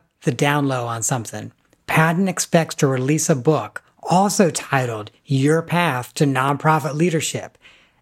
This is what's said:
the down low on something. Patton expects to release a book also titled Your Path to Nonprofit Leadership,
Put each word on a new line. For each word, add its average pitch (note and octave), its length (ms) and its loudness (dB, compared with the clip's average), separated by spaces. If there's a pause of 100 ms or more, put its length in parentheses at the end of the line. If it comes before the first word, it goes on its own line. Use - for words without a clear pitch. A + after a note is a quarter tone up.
(220)
the D#3+ 100 -2
down C#3+ 360 2
low B2+ 180 -2
on A#2 160 -6
something. A2+ 500 -6 (360)
Patton E3 400 2
expects E3 480 -2
to D3 120 0
release C3+ 440 0
a D3+ 40 2
book B2 480 -2 (200)
also F#3 480 2
titled A#2 580 -4 (160)
Your D3 380 2
Path D#3+ 500 -2
to D#3 120 2
Nonprofit C#3 680 0
Leadership, D3+ 640 -2 (440)